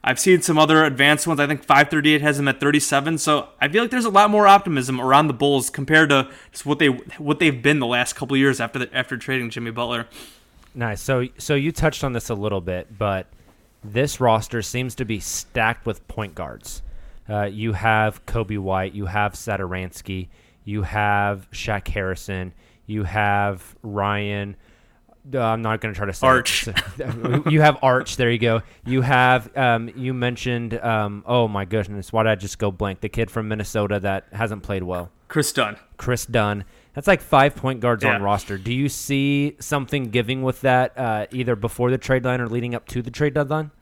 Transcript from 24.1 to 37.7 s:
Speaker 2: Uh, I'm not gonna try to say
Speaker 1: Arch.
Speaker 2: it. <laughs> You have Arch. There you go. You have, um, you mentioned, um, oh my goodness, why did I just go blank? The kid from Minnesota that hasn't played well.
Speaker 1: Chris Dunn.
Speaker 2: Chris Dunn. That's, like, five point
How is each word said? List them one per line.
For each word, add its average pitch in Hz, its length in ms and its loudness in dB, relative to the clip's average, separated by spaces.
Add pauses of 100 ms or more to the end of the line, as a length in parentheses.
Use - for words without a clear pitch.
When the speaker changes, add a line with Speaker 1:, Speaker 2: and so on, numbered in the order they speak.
Speaker 2:
Uh, 131 80 -2
I'm 113 200 0
not 110 200 -2
gonna 107 120 -4
try 95 120 -4
to 98 80 -4
say - 120 -2
Speaker 1:
Arch. 127 440 4
Speaker 2:
it. 123 760 -4
<laughs> 156 60 2
You 151 80 6
have 151 220 6
Arch. 127 340 2
There 120 160 2
you 120 80 0
go. 113 220 2 (240)
You 127 160 0
have, 127 560 4
um, 117 360 2
you 127 200 -6
mentioned, 120 680 -4
um, 104 480 -2
oh 117 220 2
my 101 160 -2
goodness, 101 480 -4
why 110 100 2
did 110 60 4
I 110 60 4
just 98 240 -10
go 101 120 0
blank? 95 300 -6
The 107 80 -6
kid 113 200 -4
from 107 200 -6
Minnesota 104 500 -2
that 98 320 -4
hasn't 107 320 -6
played 98 200 -6
well. 87 280 -6 (160)
Speaker 1:
Chris 151 240 -2
Dunn. 107 240 -2 (220)
Speaker 2:
Chris - 280 -4
Dunn. 104 380 0 (300)
That's, - 140 -4
like, 190 140 4
five 139 340 4
point 131 260 -4